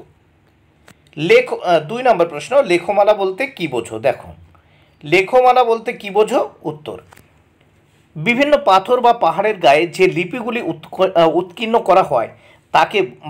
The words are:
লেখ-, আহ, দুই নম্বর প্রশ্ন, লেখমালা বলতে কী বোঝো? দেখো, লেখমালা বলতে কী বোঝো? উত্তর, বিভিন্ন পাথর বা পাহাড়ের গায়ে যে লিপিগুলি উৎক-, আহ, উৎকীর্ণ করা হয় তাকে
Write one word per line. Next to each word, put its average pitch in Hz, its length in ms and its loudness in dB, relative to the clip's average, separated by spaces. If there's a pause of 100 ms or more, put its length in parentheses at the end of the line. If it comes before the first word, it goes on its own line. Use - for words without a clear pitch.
(1160)
লেখ-, 226 420 0
আহ, 170 200 2
দুই 214 240 -8
নম্বর 185 240 2
প্রশ্ন, 233 360 -2
লেখমালা 202 500 2
বলতে 196 340 -4
কী 180 200 -8
বোঝো? 113 320 -6
দেখো, 110 340 -4 (720)
লেখমালা 247 600 4
বলতে 233 300 -2
কী 208 160 -14
বোঝো? 208 400 0 (140)
উত্তর, 151 380 -12 (1120)
বিভিন্ন 247 420 0
পাথর 220 440 2
বা 233 120 4
পাহাড়ের 196 440 -2
গায়ে 160 300 4
যে 180 200 0
লিপিগুলি 220 540 -6
উৎক-, - 540 -4
আহ, 165 200 2
উৎকীর্ণ 220 440 -2
করা - 240 2
হয় 127 260 -2 (420)
তাকে 175 340 0 (240)